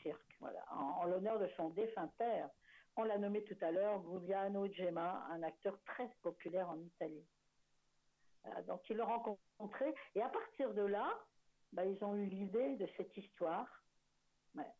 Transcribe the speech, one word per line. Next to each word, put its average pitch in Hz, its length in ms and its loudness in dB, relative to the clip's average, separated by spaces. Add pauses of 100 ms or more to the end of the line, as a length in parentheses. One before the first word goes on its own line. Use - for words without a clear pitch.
cirque, - 360 -6
voilà, - 320 -8
en, 175 300 -2
en 175 60 2
l'honneur 196 340 2
de 180 160 2
son 160 140 0
défunt 190 480 -2
père. 208 300 2 (480)
On 220 60 2
l'a 214 160 4
nommé 208 240 2
tout 208 180 -6
à 165 120 2
l'heure, 202 300 4
Giuliano 196 680 0
Gemma, 175 640 0
un 165 100 -4
acteur 190 340 -2 (100)
très 247 220 -4 (140)
populaire 175 460 -2
en 160 100 -4
Italie. 165 480 -6 (1160)
Voilà, - 180 -6
donc - 280 -4
ils 214 60 0
l'ont 226 100 2
rencontré, 233 840 0 (220)
et 208 80 4
à 254 60 2
partir - 440 0
de 202 100 4
là, 226 360 4 (540)
bah, 180 120 0
ils 196 200 2
ont 202 100 2
eu 202 120 2
l'idée 202 500 0
de 196 100 0 (100)
cette - 200 -4
histoire, 196 500 -2 (880)
ouais, - 260 -4